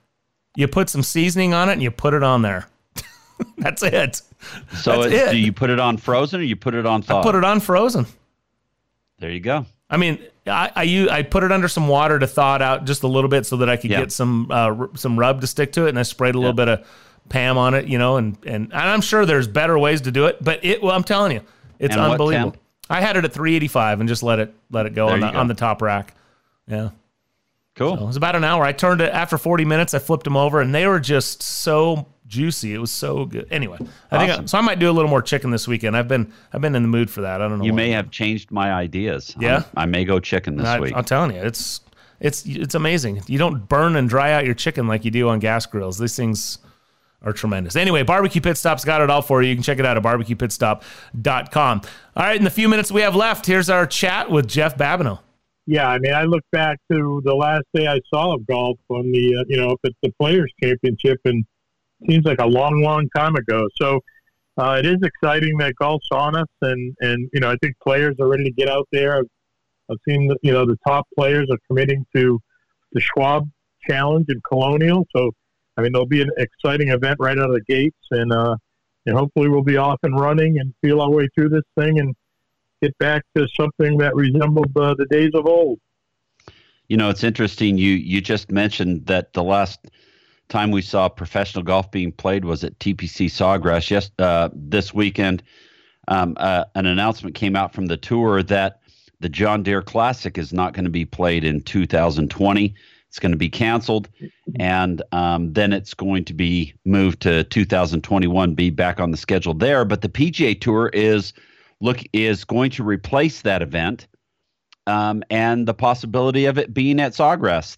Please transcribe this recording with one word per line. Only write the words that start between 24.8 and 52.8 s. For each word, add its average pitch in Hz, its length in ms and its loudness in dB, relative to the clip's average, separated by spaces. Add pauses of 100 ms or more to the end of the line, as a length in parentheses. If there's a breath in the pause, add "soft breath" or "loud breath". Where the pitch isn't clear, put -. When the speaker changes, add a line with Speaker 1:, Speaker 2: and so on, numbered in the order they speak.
Speaker 1:
it 110 100 -8
go 110 120 2
Speaker 2:
There 110 80 4
Speaker 1:
on 104 40 2
Speaker 2:
you 104 80 0
Speaker 1:
the, 110 60 -4
Speaker 2:
go. 131 60 -2
Speaker 1:
on 123 100 2
the 117 60 -4
top 110 260 -2
rack. 101 340 -2 (520)
Yeah. 110 240 -6 (840)
Speaker 2:
Cool. 131 220 -2
Speaker 1:
So 104 60 -6
it 104 40 -4
was 123 80 -6
about 170 220 0
an 160 80 0
hour. 160 180 2
I 139 80 2
turned 180 300 2
it, 165 120 0
after 170 240 -2
forty 165 280 0
minutes, 156 280 0
I 143 60 0
flipped - 260 -2
'em 139 120 0
over, 143 240 2
and 131 120 0
they 170 140 2
were 185 140 2
just 135 420 0
so 156 640 0 (240)
juicy. 120 420 -4
It 107 60 -6
was 117 120 -6
so 139 340 -4
good. 113 260 -10
Anyway, 123 260 -6 (320 loud breath)
I - 80 0
think 190 140 2
I, - 20 2
Speaker 2:
Awesome. - 140 -6
Speaker 1:
so 190 100 0
I 214 40 4
might 208 180 0
do 175 100 4
a 165 40 2
little 160 160 2
more 135 120 4
chicken 131 300 -2
this 113 160 -4
weekend. 113 300 -2
I've 120 100 0
been, 120 240 0 (220 loud breath)
I've 139 80 -6
been 147 140 0
in 123 60 2
the 117 60 2
mood 117 240 2
for 104 100 -8
that. 95 200 -4
I 107 60 -2
don't 107 120 -4
know 101 60 -2
Speaker 2:
You 110 80 0
Speaker 1:
why. 110 40 0
Speaker 2:
may 117 140 0
have 104 180 -2
changed 110 420 -6
my 98 220 -2
ideas. 90 600 -6
I'm, 104 80 -10
Speaker 1:
Yeah? 131 200 0 (120)
Speaker 2:
I 80 100 -2
may 87 200 0
go 92 140 2
chicken 90 360 -4
this 73 120 -4
Speaker 1:
I, 120 120 0
Speaker 2:
week. 65 160 -4
Speaker 1:
I'm 123 80 -2
telling 135 320 -2
you, 90 60 -10
it's, - 400 -8 (380 soft breath)
it's, - 260 -4
it's 139 300 -6
amazing. 151 520 -2
You 131 100 -2
don't 139 300 -2
burn 160 280 4
and 131 120 2
dry 139 240 2
out 147 140 2
your 123 100 0
chicken 139 320 -4
like 110 180 -2
you 113 60 -2
do 120 180 2
on 110 100 2
gas 110 260 0
grills. 95 340 -8
These 117 160 -4
things 113 440 -4 (600 soft breath)
are 104 120 -4
tremendous. 95 420 -4
Anyway, 170 280 2
Barbecue 180 380 0
Pit 170 160 0
Stop's 156 280 0
got 156 160 2
it 143 80 2
all 143 120 2
for 131 220 2
you. 127 60 2
You 127 60 0
can 123 80 -2
check 139 140 -2
it 131 80 0
out 123 120 2
at 107 60 0
barbecue 117 320 0
pit 113 160 -4
stop 107 320 -2 (380 loud breath)
dot 131 300 -2
com. 127 300 2 (340 loud breath)
All 165 80 -2
right, 214 120 0
in 208 80 2
the 185 60 4
few 220 180 0
minutes 214 240 2